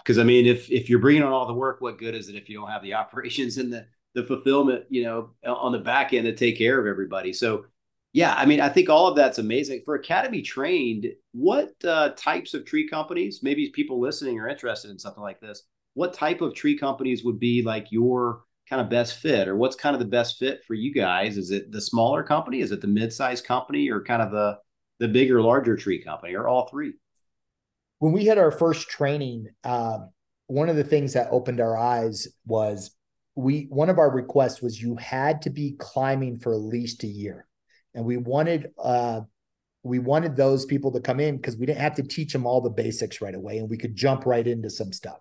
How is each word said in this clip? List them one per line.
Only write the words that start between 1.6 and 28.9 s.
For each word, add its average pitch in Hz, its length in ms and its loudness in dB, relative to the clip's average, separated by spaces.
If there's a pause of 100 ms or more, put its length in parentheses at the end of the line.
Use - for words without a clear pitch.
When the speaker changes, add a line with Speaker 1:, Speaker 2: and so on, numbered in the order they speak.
Speaker 1:
what 117 160 -6
good 113 180 -8
is 101 140 -10
it 101 80 -14
if 101 140 -18
you 107 80 -14
don't 104 100 -14
have 104 140 -10
the 98 120 -10
<laughs> 110 80 -2
operations 123 540 -6
and 127 160 -6
the, 113 140 -12 (260)
the 120 100 -4
fulfillment, 135 680 2
you 127 140 0
know, 117 260 -6 (160)
on 123 260 -2
the 107 60 -2
back 127 340 0
end 117 140 2
to 110 80 -2
take 117 240 0
care 123 200 4
of 107 80 0
everybody? 92 460 -4
So, 107 320 -2 (500)
yeah, 156 220 4
I 131 80 2
mean, 147 160 6
I 143 80 4
think 185 220 4
all 165 160 8
of 160 100 4
that's 135 220 6
amazing. 120 480 -2
For 151 80 -2
Academy 196 480 -2
Trained, 131 640 -2 (260)
what, 202 400 0 (100)
uh, 160 280 2
types - 420 -4
of 143 140 -8
tree 151 200 -2
companies, 165 560 -6
maybe 143 280 -2
people 131 280 -4
listening 131 400 -4
are 113 120 -8
interested 113 400 -8
in 95 80 -18
something 104 240 -16
like 98 180 -12
this, 107 220 -18 (320)
what 175 180 -2
type 170 300 -2
of 139 120 -4
tree 147 220 0
companies 131 480 -4
would 117 160 -2
be, 120 220 2
like, 110 280 -4
your 120 520 0 (260)
kind 131 140 0
of 101 80 -2
best 120 260 0
fit, 113 320 2
or 95 80 -2
what's 131 200 2
kind 143 200 0
of 123 40 -2
the 113 60 -2
best 117 320 0
fit 135 280 -4
for 113 80 -6
you 120 180 -4
guys? 101 460 0
Is 90 120 -6
it 101 220 -4
the 107 80 -8
smaller 120 420 0
company? 151 380 -2
Is 101 100 -2
it 101 120 -6
the 101 40 -4
mid-sized 113 600 -2
company, 139 440 0
or 104 140 -2
kind 120 160 0
of 101 100 0
the, 104 280 0 (400)
the 117 100 0
bigger, 123 320 6
larger 117 340 4
tree 90 300 -4
company, 82 300 -10
or 113 120 -4
all 123 200 2
three? 139 260 -10 (1040)
Speaker 2:
When 156 140 2
we 208 140 2
had 214 100 6
our 170 140 8
first 160 400 0